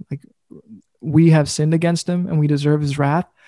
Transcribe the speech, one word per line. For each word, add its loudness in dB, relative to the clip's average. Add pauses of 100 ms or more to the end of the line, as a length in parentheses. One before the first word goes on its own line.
(100)
Like, -10 (800)
we 4
have 2
sinned -2
against -2
him -4
and -2
we 2
deserve 0
his -4
wrath 0 (220)